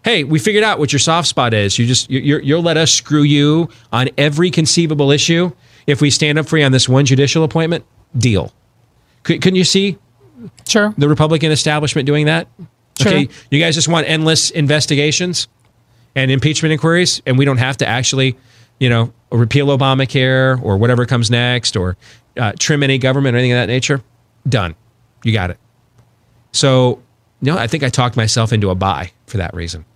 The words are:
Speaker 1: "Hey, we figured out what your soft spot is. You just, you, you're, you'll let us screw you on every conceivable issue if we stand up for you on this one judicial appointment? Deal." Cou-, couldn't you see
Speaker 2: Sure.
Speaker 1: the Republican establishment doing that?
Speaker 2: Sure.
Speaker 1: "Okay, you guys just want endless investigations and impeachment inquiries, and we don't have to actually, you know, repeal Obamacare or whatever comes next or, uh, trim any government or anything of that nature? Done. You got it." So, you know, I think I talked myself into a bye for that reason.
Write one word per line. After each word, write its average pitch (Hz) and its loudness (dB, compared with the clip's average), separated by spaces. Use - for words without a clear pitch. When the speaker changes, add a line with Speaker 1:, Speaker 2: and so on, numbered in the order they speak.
Speaker 1:
"Hey, 214 0
we 151 0
figured 208 0
out 208 0
what 147 -2
your 143 0
soft 165 0
spot 120 0
is. 101 0
You 117 2
just, 123 -2
you, 131 -2
you're, 143 0
you'll 147 0
let 165 0
us 160 0
screw 147 0
you 147 2
on 123 0
every 151 0
conceivable 151 0
issue 170 0
if 147 0
we 147 2
stand 151 0
up 151 -4
for 160 0
you 151 4
on 139 4
this 127 2
one 131 4
judicial 139 2
appointment? 160 -2
Deal." 107 0
Cou-, 165 -2
couldn't 185 0
you 180 2
see 196 0
Speaker 2:
Sure. 214 0
Speaker 1:
the 143 2
Republican 156 2
establishment 151 -2
doing 147 0
that? 165 -2
Speaker 2:
Sure. 196 2
Speaker 1:
"Okay, 147 0
you 139 2
guys 165 0
just 151 -2
want 165 0
endless 156 0
investigations 151 -2
and 131 2
impeachment 151 0
inquiries, 165 0
and 127 2
we 135 4
don't 139 2
have 131 0
to - -2
actually, 131 -2
you 127 2
know, 117 0
repeal 120 2
Obamacare 131 0
or 98 0
whatever 120 2
comes 117 0
next 120 -2
or, 90 -2
uh, 113 -2
trim 147 0
any 135 2
government 131 0
or - 2
anything 123 2
of 123 2
that 123 0
nature? 127 -2
Done. 95 -2
You 117 0
got 95 -2
it." - -14
So, 127 0
you 131 0
know, 160 -2
I 113 -4
think 143 -2
I 131 0
talked 123 -2
myself 113 0
into 104 0
a 90 0
bye 92 -2
for - -8
that 87 -6
reason. 82 -10